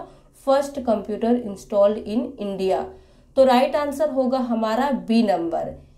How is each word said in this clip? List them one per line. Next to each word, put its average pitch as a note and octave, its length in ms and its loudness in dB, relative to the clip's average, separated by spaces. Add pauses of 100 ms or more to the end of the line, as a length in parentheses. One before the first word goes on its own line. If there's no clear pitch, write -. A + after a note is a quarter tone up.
(500)
first C4+ 400 0
computer A3 580 0
installed G3+ 600 0
in A3 140 -2 (200)
India? F#3+ 420 -2 (520)
तो C4+ 80 8
राइट C4 320 4
answer D4 340 0
होगा C4 280 0
हमारा A#3+ 540 0
बी A3+ 320 2
number, E3 580 -2 (160)